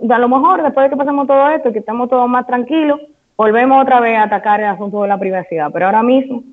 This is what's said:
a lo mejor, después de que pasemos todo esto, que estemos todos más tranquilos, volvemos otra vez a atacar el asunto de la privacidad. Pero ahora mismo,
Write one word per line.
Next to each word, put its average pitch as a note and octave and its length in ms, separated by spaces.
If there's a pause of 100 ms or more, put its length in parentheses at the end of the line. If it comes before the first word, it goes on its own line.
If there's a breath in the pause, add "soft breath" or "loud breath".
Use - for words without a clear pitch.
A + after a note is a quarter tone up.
(100)
a A#3 80
lo A#3+ 100
mejor, D#4+ 340
después C4+ 220
de C4+ 60
que C#4+ 60
pasemos C#4+ 300
todo C#4 240
esto, C#4+ 220
que G#3+ 80
estemos A#3 280
todos B3 200
más B3 180
tranquilos, C#4+ 540 (360)
volvemos A#3+ 460
otra C4 180
vez A3+ 180
a G#3+ 60
atacar G#3 360
el G#3+ 60
asunto G3+ 360
de G3 60
la G3+ 100
privacidad. F3+ 540
Pero F3 140
ahora G#3+ 160
mismo, C4 400 (100)